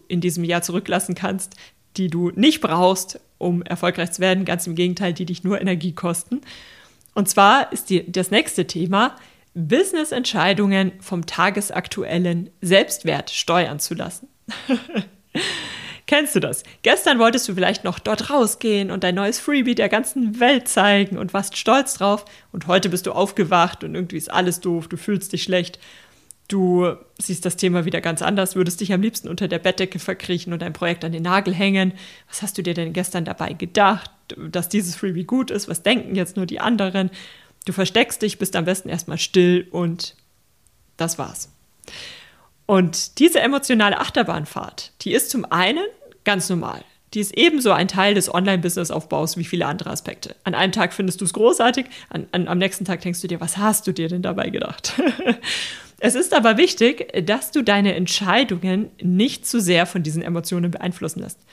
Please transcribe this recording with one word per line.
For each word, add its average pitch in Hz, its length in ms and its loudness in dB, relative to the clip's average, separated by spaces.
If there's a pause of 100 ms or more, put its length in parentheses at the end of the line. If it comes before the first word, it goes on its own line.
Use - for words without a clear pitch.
in 175 140 -2
diesem 175 220 0
Jahr 170 180 0
zurücklassen 175 540 -2
kannst, 190 400 -6 (420)
die 185 120 0
du 170 260 -2
nicht 277 260 4
brauchst, 180 580 2 (180)
um 175 240 0
erfolgreich 175 500 -2
zu - 100 -6
werden. 185 240 2
Ganz 175 220 -2
im 170 80 -4
Gegenteil, 180 380 0
die 180 120 -6
dich 170 180 -8
nur 185 180 0
Energie 180 320 -2
kosten. 175 480 -4 (720)
Und 202 160 0
zwar 214 420 6
ist - 180 -8
die, 180 220 0
das 180 200 -2
nächste 208 340 0
Thema 196 500 0 (380)
Business-Entscheidungen 202 1500 2
vom 175 260 -6
tagesaktuellen 175 1200 -2 (120)
Selbstwert 170 680 2
steuern 170 500 0
zu - 140 -6
lassen. - 340 -10 (400)
<laughs> - 1400 -6
Kennst 294 280 2
du 190 40 6
das? 147 240 -4 (180)
Gestern 294 380 4
wolltest 233 280 4
du 202 60 -4
vielleicht 185 300 0
noch 175 160 -4
dort 214 300 -4
rausgehen 208 640 2
und 185 120 -4
dein 180 120 2
neues 202 240 0
Freebie 254 360 0
der 208 140 2
ganzen 233 500 0
Welt 247 280 4
zeigen 196 500 4
und 190 160 -6
warst 196 240 -2
stolz 269 360 2
drauf. 202 320 0 (260)
Und 156 160 -10
heute 185 220 2
bist 175 160 -4
du - 60 -2
aufgewacht 180 720 2
und 156 120 -8
irgendwie 175 220 -6
ist - 140 -8
alles 175 280 0
doof, 170 280 -4
du 175 100 -10
fühlst 202 360 -4
dich - 100 -4
schlecht. 180 360 -2 (680)
Du 180 460 2 (260)
siehst - 260 -6
das 175 100 -2
Thema 175 300 0
wieder 170 160 -2
ganz 165 200 -4
anders, 196 340 0
würdest 180 260 0
dich 196 120 -4
am 185 80 2
liebsten 226 280 -4
unter 175 180 -4
der 165 120 -2
Bettdecke 185 400 -2
verkriechen 180 520 -6
und 170 100 -6
ein 170 120 -8
Projekt 170 320 -4
an 165 80 -4
den 165 100 -6
Nagel 185 300 2
hängen. 190 400 2 (340)
Was - 140 -10
hast - 160 -8
du 196 40 -6
dir 170 120 -2
denn 165 200 -4
gestern 175 320 -4
dabei - 280 -6
gedacht, 190 580 2 (260)
dass 160 320 -6
dieses 175 260 -2
Freebie 185 280 -4
gut 254 280 0
ist? - 180 -6
Was - 140 -6
denken 214 320 2
jetzt 180 200 -2
nur 190 100 -2
die - 140 -8
anderen? 196 500 0 (560)
Du 190 60 -4
versteckst 208 500 0
dich, 214 180 -2
bist - 160 -4
am 170 100 0
besten 185 240 -4
erstmal 160 280 -8
still 180 540 4
und 175 440 -4 (840)
das 165 200 -4
war's. - 320 -10 (1160)
Und 185 540 2
diese 339 200 6
emotionale 240 600 2
Achterbahnfahrt, - 1040 -4
die 170 120 -4
ist 269 160 0
zum 233 220 -4
einen 208 320 2 (400)
ganz 196 260 0
normal. - 340 -4 (300)
Die 214 60 -2
ist 202 180 -4
ebenso 269 340 4
ein 175 160 4
Teil 196 280 4
des 185 180 0
Online-Business-Aufbaus 170 1040 -2
wie 170 60 -6
viele 170 240 -2
andere 151 240 -6
Aspekte. - 520 -12
An 180 120 0
einem 185 160 2
Tag 185 220 0
findest 190 280 -2
du's 185 120 -2
großartig, 247 520 4 (240)
an, 156 220 -8
an, 180 160 0
am 180 100 0
nächsten 190 280 -2
Tag 185 160 -4
denkst 175 200 -6
du 190 60 -8
dir, 170 120 -6
„Was 170 180 -6
hast 208 280 2
du 190 60 0
dir 165 180 -2
denn 180 140 -4
dabei - 260 -2
gedacht?“ - 480 -6
<laughs> 277 60 0 (1040)
Es 240 100 4
ist 339 180 0
aber 226 240 6
wichtig, 247 680 2
dass 208 260 -2
du 294 100 2
deine 202 340 4
Entscheidungen 185 920 0 (120)
nicht 185 460 2
zu 240 140 0
sehr 175 240 4
von 185 180 -4
diesen 156 180 -4
Emotionen 175 480 -2
beeinflussen 170 520 -6
lässt. - 180 -12 (140)